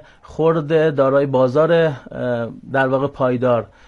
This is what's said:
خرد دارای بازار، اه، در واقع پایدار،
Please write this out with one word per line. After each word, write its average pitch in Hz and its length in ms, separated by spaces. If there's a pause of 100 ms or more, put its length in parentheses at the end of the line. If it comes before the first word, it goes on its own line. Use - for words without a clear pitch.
(220)
خرد 160 720
دارای 135 320
بازار، 135 460
اه، 165 200 (800)
در 135 140
واقع 135 200
پایدار، 123 600 (220)